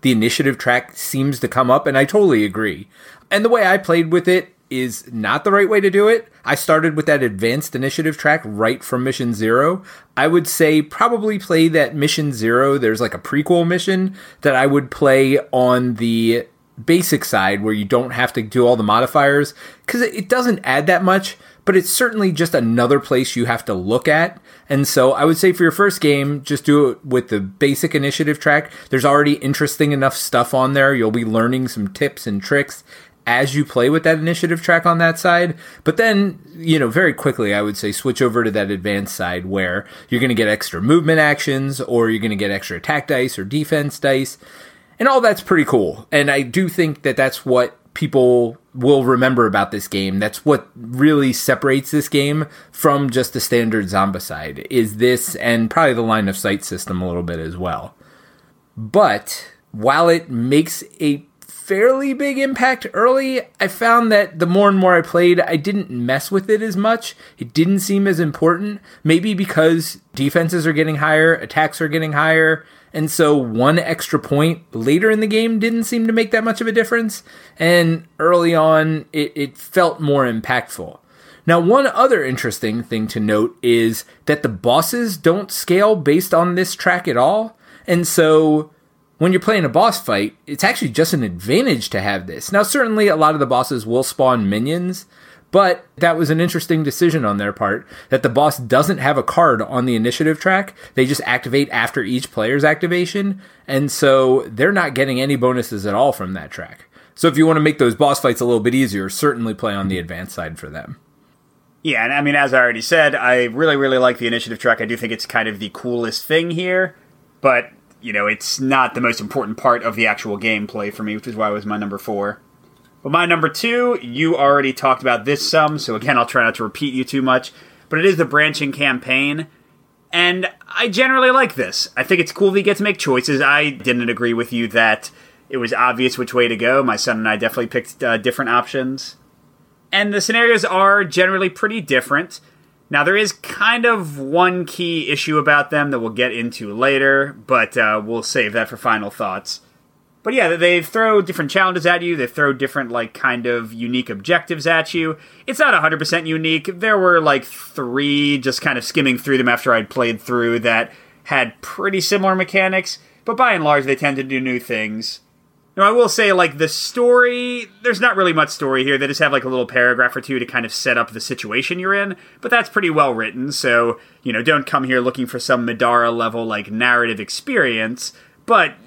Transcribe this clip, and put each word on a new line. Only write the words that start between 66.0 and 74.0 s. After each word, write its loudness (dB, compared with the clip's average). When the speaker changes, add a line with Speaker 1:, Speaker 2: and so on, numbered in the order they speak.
Speaker 1:
with -2
it 2
as -4
much. -2
It -14
didn't 2
seem 0
as 0
important, 0
maybe 2
because 0
defenses 0
are 0
getting 0
higher, 4
attacks -2
are -2
getting -4
higher, 2
and -2
so 4
one 2
extra -4